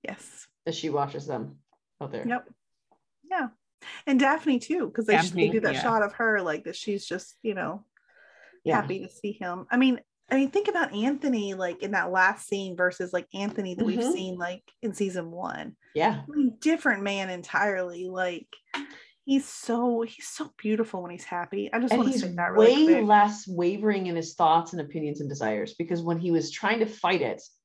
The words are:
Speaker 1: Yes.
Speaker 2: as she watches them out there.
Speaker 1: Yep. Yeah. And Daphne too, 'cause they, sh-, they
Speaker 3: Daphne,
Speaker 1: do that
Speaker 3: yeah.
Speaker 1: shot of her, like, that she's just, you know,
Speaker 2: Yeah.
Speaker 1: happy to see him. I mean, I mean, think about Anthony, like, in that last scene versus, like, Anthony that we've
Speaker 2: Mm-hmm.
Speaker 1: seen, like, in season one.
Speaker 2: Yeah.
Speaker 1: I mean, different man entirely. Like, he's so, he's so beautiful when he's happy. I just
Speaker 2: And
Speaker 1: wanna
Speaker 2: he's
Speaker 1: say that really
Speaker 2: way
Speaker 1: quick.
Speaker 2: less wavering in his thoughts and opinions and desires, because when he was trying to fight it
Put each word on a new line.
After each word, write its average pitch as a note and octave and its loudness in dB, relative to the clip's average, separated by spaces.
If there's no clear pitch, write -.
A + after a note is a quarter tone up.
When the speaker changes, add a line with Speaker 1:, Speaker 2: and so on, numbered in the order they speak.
Speaker 1:
Yes. - -14
Speaker 2:
as E3 -2
she D#3 -4
watches C#3+ -4
them A#2+ -8
out C#3+ -10
there. - -8
Speaker 1:
Yep. A#3+ -6
Yeah. E4 -2
And C4+ 4
Daphne C#4 4
too, D4+ -2
'cause A3 -2
they, G#3 6
sh-, E3+ 2
they F3 4
Speaker 3:
Daphne, - 2
Speaker 1:
do A3 2
that F#3 0
Speaker 3:
yeah. C3 -4
Speaker 1:
shot A3+ 2
of G#3 -2
her, A3 2
like, D#3 -4
that E3 -10
she's G3+ -6
just, - -8
you A3 -2
know, F3+ -6
Speaker 2:
Yeah. D#3+ 2
Speaker 1:
happy F#3+ -6
to - -18
see - -8
him. F3+ -8
I A#3+ 0
mean, B3+ 4
I C4 4
mean, C4+ 2
think G#4 0
about E4 -2
Anthony, A#3+ 0
like, F3+ -4
in G3 -4
that F3+ 0
last F#3+ 2
scene G3 -4
versus, F3+ 0
like, F3 -2
Anthony F#3+ -6
that A3 2
we've G#3+ 0
Speaker 2:
Mm-hmm. B3 0
Speaker 1:
seen, F#3 -4
like, F3+ -6
in G#3+ -4
season F3+ -2
one. E3+ -8
Speaker 2:
Yeah. F3 2
Speaker 1:
I D4 -14
mean, C4 2
different D4 2
man G3 -2
entirely. F3+ -2
Like, F3+ -4
he's C4+ 2
so, A#3 -2
he's - -8
so - -12
beautiful G#3+ -2
when F3 -12
he's F3 -14
happy. F3+ -4
I A#3 0
just A#3+ 0
Speaker 2:
And A#3+ 4
Speaker 1:
wanna A#3+ 2
Speaker 2:
he's G#3+ 0
Speaker 1:
say F3+ -4
that F3 0
really B3 8
Speaker 2:
way D#4+ 8
Speaker 1:
quick. A3+ 2
Speaker 2:
less G#3 4
wavering F#3+ 0
in E3+ -2
his E3 -4
thoughts E3 4
and E3 -6
opinions D3 -6
and C#3+ -6
desires, A2 -4
because E3+ -2
when E3 0
he F3 -2
was D#3+ 2
trying A3 -2
to G#3+ 4
fight F3+ 0
it A#2 -4